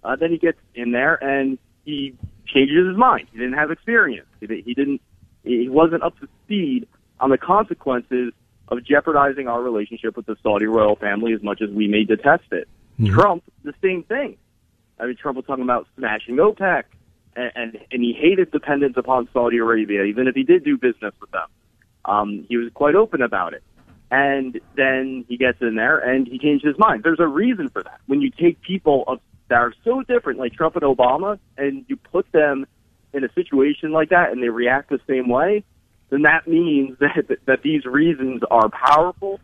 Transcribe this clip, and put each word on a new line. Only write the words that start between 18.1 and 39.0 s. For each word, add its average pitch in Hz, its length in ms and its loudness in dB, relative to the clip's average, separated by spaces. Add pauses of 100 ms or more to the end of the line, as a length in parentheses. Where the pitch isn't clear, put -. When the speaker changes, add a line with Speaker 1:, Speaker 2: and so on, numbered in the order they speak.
Speaker 1:
hated 180 380 2
dependence 143 460 0
upon 123 360 0
Saudi 120 260 2
Arabia, 110 460 0
even 107 220 -2
if 127 80 -2
he 135 80 -2
did 165 220 4
do 143 140 0
business 117 420 -2
with - 100 -20
them. 85 160 -6 (580)
Um, 104 440 -2
he 120 80 -4
was 117 160 -4
quite 147 220 0
open 190 280 2
about 95 320 -4
it. 69 80 -16 (480)
And 135 500 0 (140)
then 131 540 -2
he 120 80 -8
gets 123 240 0
in 113 160 -2
there 123 220 0
and 127 280 0
he 123 120 -12
changed 147 260 0
his 147 140 0
mind. 180 260 2
There's 160 160 2
a 170 80 4
reason 180 400 -2
for 101 140 -8
that. - 240 -18
When 139 140 0
you 135 100 0
take 170 320 0
people 160 440 0
of, 127 140 -6 (280)
that 123 80 2
are 120 180 2 (100)
so 254 180 0
different, 240 380 -2
like 123 140 -6
Trump 160 220 0
and 160 80 -2
Obama, 139 540 2 (180)
and 139 320 -4
you 135 80 -6
put - 360 -6
them 143 340 2 (460)
in 139 100 -4
a - 120 -4
situation 147 580 0
like 156 160 0
that 175 240 2
and 123 100 -6
they 120 60 0
react 120 420 0
the 135 160 -4
same 131 220 -2
way, 175 340 2 (460)
then 139 140 0
that 156 260 2
means 151 500 0
<laughs> - 20 -2
that, 143 280 0
that, - 180 -6
that 131 160 0
these 147 220 -2
reasons 131 640 0
are 110 200 4
powerful 175 720 0